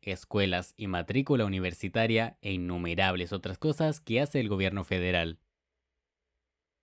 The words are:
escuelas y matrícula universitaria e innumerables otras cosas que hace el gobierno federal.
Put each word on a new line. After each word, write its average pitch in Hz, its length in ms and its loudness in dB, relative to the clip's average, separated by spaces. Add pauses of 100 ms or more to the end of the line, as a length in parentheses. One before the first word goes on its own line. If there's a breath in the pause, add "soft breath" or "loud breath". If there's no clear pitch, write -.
escuelas 95 720 0
y 104 120 -6
matrícula 113 580 2
universitaria 101 960 0
e 101 100 -4
innumerables 90 800 0
otras 92 240 -6
cosas 156 440 0
que 117 200 0
hace 143 200 0
el 110 100 -2
gobierno 95 340 0
federal. 90 540 0 (1400)